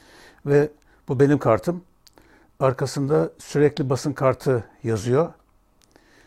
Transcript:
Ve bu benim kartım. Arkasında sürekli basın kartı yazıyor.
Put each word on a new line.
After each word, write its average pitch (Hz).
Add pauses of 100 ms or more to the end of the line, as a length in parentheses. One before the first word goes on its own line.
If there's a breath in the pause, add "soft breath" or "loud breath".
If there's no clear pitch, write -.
(460 loud breath)
Ve 143 (380 soft breath)
bu 131
benim 143
kartım. 110 (760 soft breath)
Arkasında 143
sürekli 143
basın 139
kartı 127 (180)
yazıyor. 120 (960 soft breath)